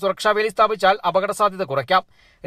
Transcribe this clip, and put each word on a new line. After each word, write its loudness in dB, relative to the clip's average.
സുരക്ഷാവേലി 0
സ്ഥാപിച്ചാൽ 2
അപകട 0
സാധ്യത 0
കുറയ്ക്കാം. 0